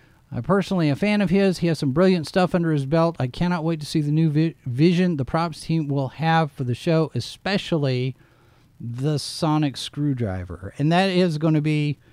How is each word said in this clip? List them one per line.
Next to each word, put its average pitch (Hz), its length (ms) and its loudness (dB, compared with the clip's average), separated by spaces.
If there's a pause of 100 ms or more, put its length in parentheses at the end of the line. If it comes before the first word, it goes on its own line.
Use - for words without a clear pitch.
(320)
I'm 117 120 -6
personally 185 440 2
a 143 80 2
fan 208 240 0
of 185 120 0
his. 196 260 2
He 165 100 0
has 165 120 0
some 139 120 0
brilliant 175 360 4
stuff 185 280 0
under 165 160 0
his 143 140 0
belt. 165 340 0
I 131 80 -2
cannot 175 360 -2
wait 160 180 -2
to 143 60 -10
see 160 120 -2
the 147 120 0
new 160 180 4
vi-, 156 260 0 (120)
vision 165 500 2
the 135 80 -2
props 165 360 -4
team 160 280 -2
will 135 200 -2
have 160 420 0
for - 120 -8
the 123 120 -2
show, 160 380 0
especially 131 1000 -2 (640)
the 131 380 -4
sonic 151 580 -2
screwdriver." 101 1000 -4
And 151 140 2
that 190 180 2
is 175 300 2
gonna 156 200 2
be, 147 380 0 (160)